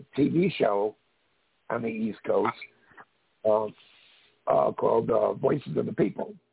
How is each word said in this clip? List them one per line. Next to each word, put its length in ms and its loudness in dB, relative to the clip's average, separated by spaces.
T 140 2
V 300 2
show 360 0
on 120 -4
the 60 -4
East 360 -4
Coast, 300 0
um, 300 2
uh, 260 2
called, 380 0
uh, 220 2
Voices 440 -2
of 100 -2
the 60 -6
People, 420 -4